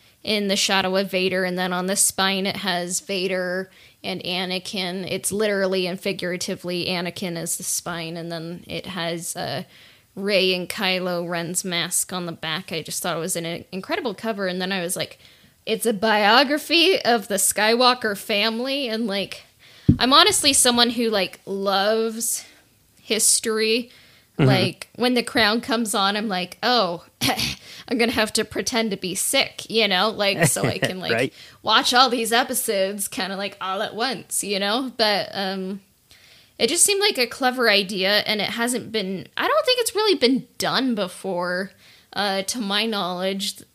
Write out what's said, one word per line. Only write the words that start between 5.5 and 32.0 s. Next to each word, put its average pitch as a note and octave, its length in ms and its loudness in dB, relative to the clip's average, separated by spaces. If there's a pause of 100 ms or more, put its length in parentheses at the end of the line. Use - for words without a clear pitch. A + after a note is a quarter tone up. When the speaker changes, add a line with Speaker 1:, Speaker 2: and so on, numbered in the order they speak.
Speaker 1:
and F3+ 120 -4
figuratively F3+ 880 -4
Anakin F3 500 -4
as E3 200 -4
the - 60 -10
spine, E3+ 560 -6
and E3+ 120 -8
then E3+ 360 -10
it - 200 -8
has, E3+ 480 -6
uh, D3+ 280 -6 (520)
Rey F#3+ 380 2
and F3+ 160 -2
Kylo F#3 580 -2
Ren's E3+ 380 -4
mask F3 480 -2
on F3+ 140 -4
the E3+ 60 -8
back. D#3+ 400 -6
I E3 100 -4
just - 200 -8
thought E3+ 140 -2
it E3 40 -4
was F#3 160 -4
an E3+ 360 -6
incredible B3 400 -6
cover, G3+ 340 -4
and F3+ 140 -2
then F#3 120 -2
I F#3 100 -2
was F3 140 -4
like, - 220 -8 (460)
"It's A3 220 -2
a A#3 80 2
biography B3 1080 4
of A3+ 260 2
the G3 80 -2
Skywalker A#3 840 2
family," A3+ 720 -2
and, A3 180 -2
like, G3 380 -4 (540)
I'm B3 140 4
honestly D#4 400 6
someone A#3+ 380 6
who, A3+ 200 0
like, G3 360 -2
loves G#3 960 -2 (580)
history. A3 880 0 (480)
Speaker 2:
Mm-hmm. E3 80 6
Speaker 1:
Like, - 500 2
when B3 180 2
The A#3 80 2
Crown A#3 380 2
comes A3+ 340 -2
on, G3+ 220 2
I'm G#3+ 120 -2
like, F3+ 340 -4
"Oh, G3+ 420 2 (160)
<laughs> - 20 -2 (680)
I'm C4+ 100 -2
gonna A3+ 140 2
have G#3+ 220 0
to A3+ 100 2
pretend A3+ 480 -2
to G3 40 -4
be F#3 180 -6
sick," - 540 -2
you G#3+ 200 2
know? F#3+ 220 2
Like, G3 360 2
so - 180 2
I A2+ 140 0
can, F3+ 220 -2
Speaker 2:
<laughs> E3+ 60 -8
Speaker 1:
like, D#3+ 60 0
Speaker 2:
Right. A#2+ 200 0 (300)
Speaker 1:
watch A#3 300 4
all B3+ 160 8